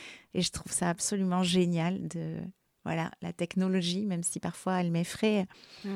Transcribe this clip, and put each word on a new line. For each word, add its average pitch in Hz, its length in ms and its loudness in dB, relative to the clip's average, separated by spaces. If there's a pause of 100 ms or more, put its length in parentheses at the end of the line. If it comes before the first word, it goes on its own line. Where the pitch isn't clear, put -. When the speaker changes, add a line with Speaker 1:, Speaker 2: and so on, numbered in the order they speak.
(320)
Speaker 1:
Et 180 80 0
je 175 100 2
trouve - 220 -8
ça 175 160 0
absolument 185 540 2
génial 175 680 2
de, 160 280 -6 (500)
voilà, 165 240 -2 (100)
la 175 140 -8
technologie, 185 720 0
même 175 160 -2
si - 180 -4
parfois 180 400 -2
elle 175 100 2
m'effraie. 185 540 2 (400)
Speaker 2:
Ah 202 120 -6